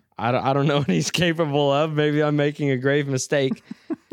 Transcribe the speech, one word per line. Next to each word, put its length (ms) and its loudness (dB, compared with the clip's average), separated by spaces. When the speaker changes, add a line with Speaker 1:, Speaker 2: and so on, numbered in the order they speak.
Speaker 1:
I 140 0
don't, 120 0
I 80 2
don't 140 2
know 100 2
<laughs> 20 2
what 100 -2
he's 200 -2
capable 600 0
of. 220 0
Maybe 280 0
I'm 140 0
making 360 0
a 60 0
grave 300 0
mistake. 600 -2
Speaker 2:
<laughs> 60 -18